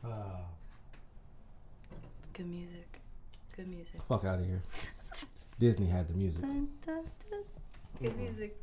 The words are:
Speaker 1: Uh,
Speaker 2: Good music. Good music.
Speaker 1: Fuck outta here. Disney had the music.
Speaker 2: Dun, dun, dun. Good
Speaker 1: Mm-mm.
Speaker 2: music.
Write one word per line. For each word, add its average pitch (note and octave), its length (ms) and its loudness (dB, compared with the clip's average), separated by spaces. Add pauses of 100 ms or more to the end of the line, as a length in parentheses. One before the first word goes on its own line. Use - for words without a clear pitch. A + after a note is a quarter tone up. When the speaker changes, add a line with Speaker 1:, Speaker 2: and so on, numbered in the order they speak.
Speaker 1:
Uh, A#2 40 -4 (2250)
Speaker 2:
Good F3 160 -4
music. F3 520 -6 (560)
Good F#3 120 -6
music. E3+ 400 -6
Speaker 1:
Fuck G2 160 4
outta F#2 200 4
here. F#2 180 2 (960)
Disney G#2 260 10
had F2 220 6
the E2 60 0
music. F2 280 4
Speaker 2:
Dun, C#4 260 2 (160)
dun, D#4+ 200 0 (260)
dun. G#4 100 -2 (600)
Good A2+ 160 2
Speaker 1:
Mm-mm. - 20 -2
Speaker 2:
music. G#2+ 440 -2